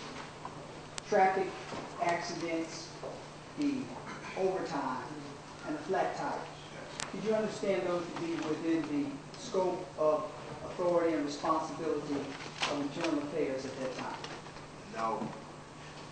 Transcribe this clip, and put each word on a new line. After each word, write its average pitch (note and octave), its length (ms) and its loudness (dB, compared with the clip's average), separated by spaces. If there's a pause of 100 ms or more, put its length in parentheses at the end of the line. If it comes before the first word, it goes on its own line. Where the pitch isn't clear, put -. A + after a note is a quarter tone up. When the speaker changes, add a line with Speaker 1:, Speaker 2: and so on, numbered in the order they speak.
(1080)
Speaker 1:
traffic F#3+ 380 8 (560)
accidents, E3 840 0 (680)
the C#3+ 160 4 (640)
overtime, D3+ 680 0 (640)
and D3+ 80 0
the C#3+ 60 -6
flat E3+ 340 2
tires. B2 180 0 (380)
Speaker 2:
Yes. - 400 -6
Speaker 1:
Did G3+ 180 0
you A3 40 6
understand G3+ 520 2
those F3 180 2
to - 160 -6
be E3+ 120 0 (160)
within D#3+ 340 4
the C#3 560 -2
scope F3+ 480 2 (120)
of D3+ 260 6 (420)
authority E3+ 480 4
and D3 100 4
responsibility D3+ 920 2
of - 680 -2
internal D3+ 400 2
affairs C3+ 440 0
at B2+ 160 -6
that B2+ 160 -2
time? - 220 -4 (800)
Speaker 2:
No. A2+ 320 0 (840)